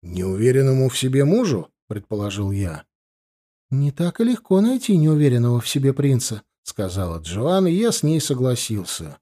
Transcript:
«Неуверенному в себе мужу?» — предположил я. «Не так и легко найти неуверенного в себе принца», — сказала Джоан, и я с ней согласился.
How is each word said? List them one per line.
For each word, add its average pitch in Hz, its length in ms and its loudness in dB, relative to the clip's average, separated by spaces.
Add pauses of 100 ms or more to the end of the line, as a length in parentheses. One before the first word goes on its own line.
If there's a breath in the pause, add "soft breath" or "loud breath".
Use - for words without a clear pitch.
«Неуверенному 123 880 0
в - 80 -8
себе 131 260 0
мужу?» — 151 460 0 (180)
предположил 101 640 -6
я. 95 320 -4 (880)
«Не 139 200 0
так 170 280 -4
и 233 40 2
легко 220 380 2
найти 233 360 2
неуверенного 131 640 4
в - 60 -8
себе 135 260 0
принца», — 131 500 0 (200)
сказала 90 560 -6
Джоан, 131 480 0
и 165 40 2
я 214 200 0
с - 120 -4
ней 156 160 2
согласился. 120 1040 -4